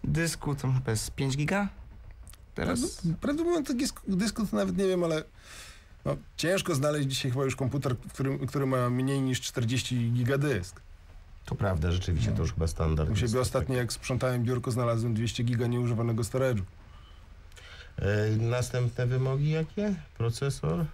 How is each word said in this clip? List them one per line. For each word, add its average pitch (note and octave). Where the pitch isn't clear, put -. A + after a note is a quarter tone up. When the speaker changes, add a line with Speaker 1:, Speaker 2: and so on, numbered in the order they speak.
Speaker 1:
Dysku D3+
to C3
chyba C3
jest A2
pięć C3+
giga? F#3
Teraz -
Speaker 2:
Prawdę, E3+
prawdę D4
mówiąc, E4+
tak B3
jest, C4+
dysku G3+
to G#3+
nawet F#3+
nie G3
wiem, F3+
ale, D#3+
no, C#3+
ciężko F3
znaleźć D3
dzisiaj C3
chyba C3+
już C3
komputer, B2+
w -
którym, C#3
który C3+
ma B2+
mniej C3
niż C3
czterdzieści A#2+
giga B2+
dysk. C3
Speaker 3:
To -
prawda, F2
rzeczywiście, F2+
to G#2
już D#2+
chyba D#2+
standard D#2+
Speaker 2:
U A2
siebie G#2
Speaker 3:
jest. A#2
Speaker 2:
ostatnio, B2+
jak A#2+
sprzątałem B2
biurko, A#2+
znalazłem A#2
dwieście A#2
giga A#2+
nieużywanego A#2
storage'u. B2+
Speaker 3:
E, -
następne B2
wymogi C3
jakie? F#3+
Procesor? C#3